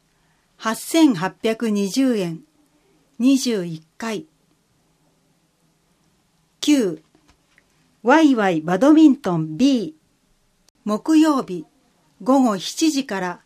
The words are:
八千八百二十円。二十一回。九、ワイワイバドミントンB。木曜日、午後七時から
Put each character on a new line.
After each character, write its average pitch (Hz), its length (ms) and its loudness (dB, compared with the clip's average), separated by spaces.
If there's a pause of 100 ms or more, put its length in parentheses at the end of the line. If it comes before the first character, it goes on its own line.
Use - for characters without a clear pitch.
(560)
八 226 200 -8
千 311 380 2
八 185 280 -6
百 226 280 -4
二 202 180 -2
十 254 280 -2
円。 170 260 -6 (760)
二 269 180 2
十 226 300 -4
一 160 160 -12 (160)
回。 220 280 -10 (2250)
九、 220 420 0 (1000)
ワ 277 180 4
イ 285 140 4
ワ 208 160 0
イ 165 100 -2
バ 175 180 -2
ド 269 140 4
ミ 311 160 8
ン 254 80 2
ト 175 220 -4
ン 156 180 -6
B。 247 400 -2 (880)
木 214 340 0
曜 302 240 2
日、 170 240 -10 (560)
午 262 180 2
後 220 180 0
七 - 320 -4
時 269 160 -4
か 196 140 -8
ら 180 260 -8